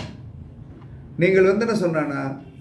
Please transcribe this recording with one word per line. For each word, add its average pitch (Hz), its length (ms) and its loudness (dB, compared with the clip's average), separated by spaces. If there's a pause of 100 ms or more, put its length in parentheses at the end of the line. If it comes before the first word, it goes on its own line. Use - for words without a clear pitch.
(1160)
நீங்கள் 190 280 6
வந்து 208 200 4
என்ன 220 120 0
சொன்னான்னா 143 600 -2 (240)